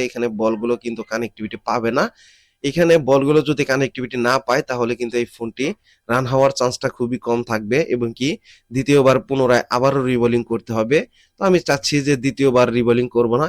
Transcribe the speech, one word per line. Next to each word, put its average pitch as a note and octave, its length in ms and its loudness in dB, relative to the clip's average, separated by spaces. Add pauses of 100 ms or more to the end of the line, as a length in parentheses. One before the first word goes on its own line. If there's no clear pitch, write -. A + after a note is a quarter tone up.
এখানে A#2+ 220 -4 (160)
বলগুলো A2+ 340 -2
কিন্তু A2+ 260 -8
কানেক্টিভিটি A2 600 -8
পাবে A2+ 280 -2
না। D3 120 0 (600)
এখানে E3 340 2
বলগুলো C#3 440 2
যদি C#3+ 220 -2
কানেক্টিভিটি C3 540 -4
না A#2+ 200 2
পায়, C3 240 0
তাহলে B2 320 -2
কিন্তু A#2 220 -6
এই A#2+ 100 0
ফোনটি A#2 400 -8 (420)
রান B2 180 0
হওয়ার C3+ 260 2
চান্সটা B2+ 360 -2
খুবই A#2+ 300 -4
কম A#2+ 240 -2
থাকবে A2 360 -2 (100)
এবং A#2+ 280 -2
কি C3 120 -2 (420)
দ্বিতীয়বার C3 500 4
পুনরায় B2+ 500 0
আবারও C3+ 340 2
রিবোলিং A#2+ 400 0
করতে A#2 280 -6
হবে। A2+ 260 0 (420)
তো - 40 -
আমি F#3 160 4
চাচ্ছি D3 420 -2
যে C#3+ 140 0
দ্বিতীয়বার B2 560 2
রিবোলিং A#2+ 360 2
করব A#2 280 0
না, D3+ 120 0